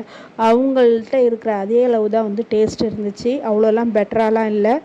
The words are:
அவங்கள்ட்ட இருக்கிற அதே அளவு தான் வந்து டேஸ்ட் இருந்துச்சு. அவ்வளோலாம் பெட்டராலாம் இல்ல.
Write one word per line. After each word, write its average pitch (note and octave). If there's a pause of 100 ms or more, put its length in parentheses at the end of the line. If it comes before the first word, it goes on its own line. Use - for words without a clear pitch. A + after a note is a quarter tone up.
(380)
அவங்கள்ட்ட A#3
இருக்கிற A3+
அதே G#3+
அளவு A3
தான் A3+
வந்து G#3+
டேஸ்ட் A3
இருந்துச்சு. G#3+
அவ்வளோலாம் A3
பெட்டராலாம் A3
இல்ல. G#3+ (160)